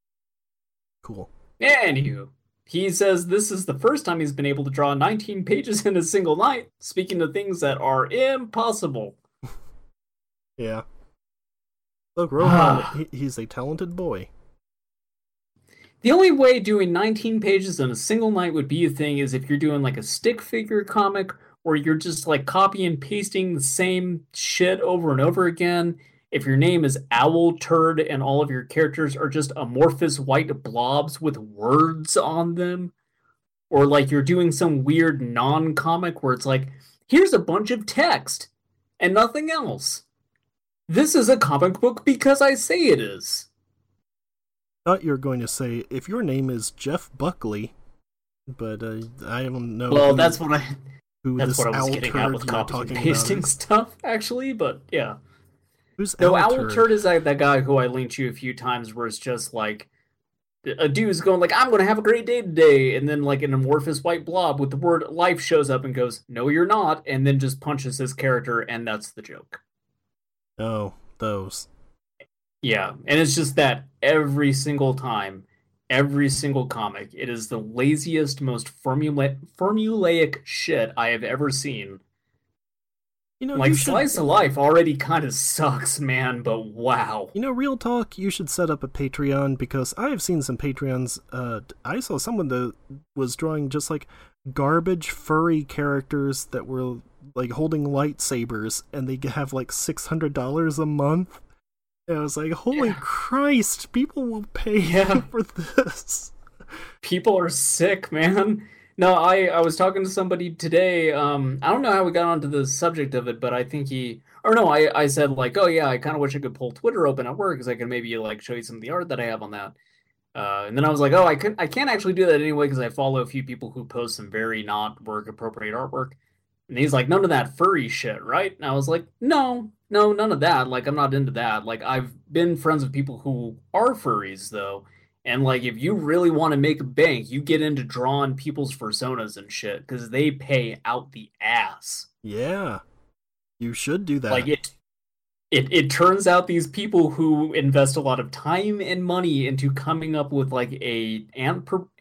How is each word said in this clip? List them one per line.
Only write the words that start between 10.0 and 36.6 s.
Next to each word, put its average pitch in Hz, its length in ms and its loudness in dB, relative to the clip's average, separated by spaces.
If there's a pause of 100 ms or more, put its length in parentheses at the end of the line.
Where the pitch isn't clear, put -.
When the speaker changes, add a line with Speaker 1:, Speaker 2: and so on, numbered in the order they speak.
Speaker 1:
Yeah. 110 240 -8 (1300)
Look, 170 160 -2
Rohan, 160 760 4
Speaker 2:
<sighs> - 40 -20
Speaker 1:
he, 131 80 -12
he's 135 200 -6
a 113 80 -8
talented 160 500 -8
boy. 127 320 -6 (1700)
Speaker 2:
The 240 100 6
only 370 180 8
way 262 300 8
doing 196 320 2
nineteen 214 480 0
pages 190 400 0
in 127 100 0
a 117 60 -4
single 220 340 0
night 180 220 0
would 143 160 -2
be 170 160 2
a 156 60 2
thing 147 260 -2
is 135 160 0
if 131 160 -4
you're 143 100 2
doing, 147 220 0
like, 131 160 -2
a 113 60 -8
stick - 400 -2
figure 214 420 -4
comic, 196 480 0 (320)
or 160 120 2
you're 156 180 2
just, 156 320 -4
like, 143 180 0
copy 196 400 2
and 165 160 0
pasting 196 540 -4
the 139 80 -4
same 180 720 -2
shit 185 480 0
over 170 300 0
and 135 100 2
over 175 240 2
again. 170 520 0 (320)
If 139 140 -4
your 135 140 2
name 170 260 4
is 135 140 0 (120)
Owl 165 460 4
Turd 160 420 2
and 143 240 -2
all 139 200 0
of 139 80 -2
your 127 140 -6
characters 147 520 0
are 143 140 -4
just 139 260 -4
amorphous 143 640 2
white 139 420 -2
blobs 135 600 -2
with 143 160 -2
words 139 800 0
on 170 380 0
them, 180 360 -4 (800)
or, 143 160 6
like, 143 240 4
you're 147 100 4
doing 170 320 2
some 147 320 0
weird 151 380 2
non-comic 156 1000 0
where 131 120 0
it's - 100 -6
like, 135 240 0 (400)